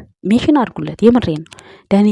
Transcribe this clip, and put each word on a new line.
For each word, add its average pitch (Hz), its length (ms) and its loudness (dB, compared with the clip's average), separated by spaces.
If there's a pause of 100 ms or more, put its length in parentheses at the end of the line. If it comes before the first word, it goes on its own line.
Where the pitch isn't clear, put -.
(240)
ሜንሽን 247 320 0
አድርጉለት። 156 460 -6
የምሬን 214 380 2
ነው። - 120 -20 (360)
ዳኒ 202 240 2